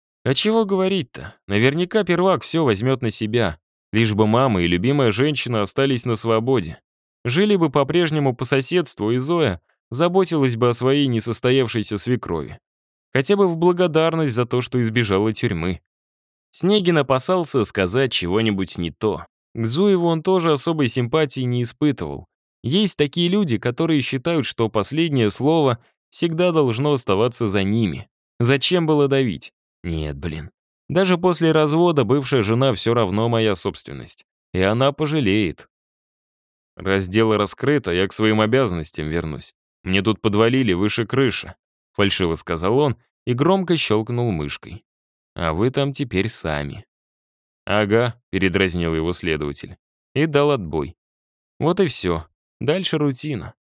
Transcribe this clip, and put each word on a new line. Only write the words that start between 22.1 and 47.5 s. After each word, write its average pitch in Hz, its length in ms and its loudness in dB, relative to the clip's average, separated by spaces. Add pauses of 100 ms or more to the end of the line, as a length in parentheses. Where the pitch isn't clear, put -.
Есть 185 360 0
такие 170 300 0
люди, 180 280 2
которые 147 460 0
считают, 139 420 -2
что 113 240 -2
последнее 131 600 0
слово 139 480 2 (320)
всегда 170 420 0
должно 143 400 2
оставаться 117 560 0
за 98 140 0
ними. 98 460 0 (320)
Зачем 139 460 2
было 147 220 4
давить? 131 440 -2 (300)
Нет, 78 340 -6
блин. 78 340 -8 (380)
Даже 180 300 2
после 170 340 2
развода 151 520 2
бывшая 127 380 2
жена 120 300 2
всё 113 220 0
равно 110 340 0
моя 113 260 2
собственность. - 720 -8 (280)
И 92 80 -2
она 117 320 2
пожалеет. 117 760 -2 (1080)
«Раз 95 320 -2
дело 110 280 2
раскрыто, 110 540 0
я 90 160 2
к 95 60 -10
своим 110 280 2
обязанностям 95 680 0
вернусь. 78 460 -6 (280)
Мне 95 200 0
тут 104 180 0
подвалили 113 520 2
выше 101 340 0
крыши», — - 480 -2 (380)
фальшиво 95 420 0
сказал 87 440 -2
он 147 180 0 (300)
и 123 80 -2
громко 170 420 2
щёлкнул 120 540 0
мышкой. - 540 -6 (500)
«А 82 180 -2
вы 104 180 2
там 139 220 -2
теперь 113 360 -2
сами». 76 580 -6 (800)